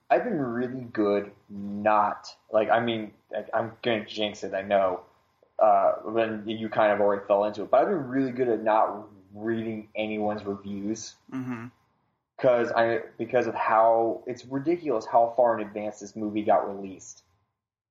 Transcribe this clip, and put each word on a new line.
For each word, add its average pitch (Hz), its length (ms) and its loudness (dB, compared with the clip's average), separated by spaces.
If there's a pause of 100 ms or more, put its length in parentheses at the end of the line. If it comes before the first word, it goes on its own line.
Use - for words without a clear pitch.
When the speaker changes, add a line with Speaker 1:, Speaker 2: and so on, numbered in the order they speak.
(100)
Speaker 1:
I've 156 140 2
been 214 140 -2
really 123 460 -4
good 101 460 0 (180)
not, 104 800 0 (260)
like, 110 160 4
I 117 120 4
mean, 113 320 -4 (180)
like, 107 240 -8
I'm 113 180 -2 (100)
gonna 110 220 0
jinx 104 400 -6
it, 95 80 -8
I 95 100 -4
know. 98 420 2 (540)
Uh, 98 340 6 (120)
when 110 420 -2
you 110 220 -6
kind 107 240 4
of 101 80 0
already 101 260 2
fell 101 180 4
into 104 180 -4
it, 90 80 -10
but 127 100 6
I've 170 80 2
been 151 200 -2
really 131 240 -2
good 123 160 0
at 107 140 0
not 107 440 2 (280)
reading 110 640 -6
anyone's 107 480 -4
reviews. 101 720 -8 (180)
Speaker 2:
Mm-hmm. 127 360 -8 (720)
Speaker 1:
'Cause 120 340 2
I, 117 300 0 (160)
because 120 280 0
of 110 80 -4
how, 113 720 2
it's 120 200 -10
ridiculous 139 600 -2
how 117 300 4
far 117 240 4
in 107 60 -4
advance 104 340 -8
this 101 160 -16
movie 107 260 -4
got 101 260 4
released. 98 540 -14 (680)